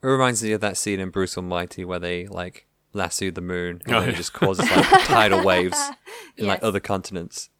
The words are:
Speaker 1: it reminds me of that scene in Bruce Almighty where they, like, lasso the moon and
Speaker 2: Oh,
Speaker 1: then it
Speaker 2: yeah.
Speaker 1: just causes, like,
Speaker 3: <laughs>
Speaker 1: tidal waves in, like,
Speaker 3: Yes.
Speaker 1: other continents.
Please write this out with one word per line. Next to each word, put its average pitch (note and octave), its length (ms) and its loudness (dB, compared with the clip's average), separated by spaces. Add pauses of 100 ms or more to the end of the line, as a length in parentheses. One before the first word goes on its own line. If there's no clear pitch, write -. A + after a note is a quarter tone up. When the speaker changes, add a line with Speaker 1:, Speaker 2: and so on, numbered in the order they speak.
Speaker 1:
it C3 40 -2
reminds B2+ 360 4
me G#2+ 100 0
of G#2 100 0
that G2+ 140 -2
scene G2+ 240 -2
in F#2 100 -4
Bruce F#2 260 -2
Almighty F2+ 480 -6
where F2+ 140 -6
they, F2+ 280 -6
like, F2+ 400 -10 (260)
lasso F#2+ 380 -2
the F2 100 -8
moon F2 460 -6
and A#2+ 80 0
Speaker 2:
Oh, A2+ 60 4
Speaker 1:
then F2+ 100 0
it - 20 -4
Speaker 2:
yeah. F2+ 60 -6
Speaker 1:
just - 160 -8
causes, F#3+ 360 0
like, C#4+ 160 4
Speaker 3:
<laughs> - 180 6
Speaker 1:
tidal G#2+ 400 4
waves F2+ 340 4 (580)
in, A2 100 -4
like, - 140 0
Speaker 3:
Yes. - 80 -6
Speaker 1:
other G2 120 0
continents. F#2 680 -6 (120)